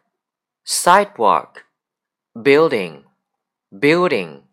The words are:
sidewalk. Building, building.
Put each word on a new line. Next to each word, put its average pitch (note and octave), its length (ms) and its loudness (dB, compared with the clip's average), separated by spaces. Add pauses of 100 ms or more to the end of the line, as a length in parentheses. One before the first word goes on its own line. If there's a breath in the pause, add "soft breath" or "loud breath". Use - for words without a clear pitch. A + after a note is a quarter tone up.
(640)
sidewalk. F3 1000 0 (760)
Building, A2+ 640 0 (720)
building. C3 760 -2